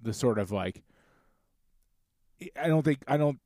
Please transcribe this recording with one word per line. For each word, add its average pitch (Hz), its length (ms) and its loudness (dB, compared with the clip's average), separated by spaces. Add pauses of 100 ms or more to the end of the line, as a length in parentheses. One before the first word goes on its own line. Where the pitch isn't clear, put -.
the 113 100 -4
sort 110 260 2
of, 95 140 0
like, 92 300 -4 (1800)
I 160 80 -2
don't 160 140 4
think, 139 260 2
I 139 80 2
don't, 147 300 0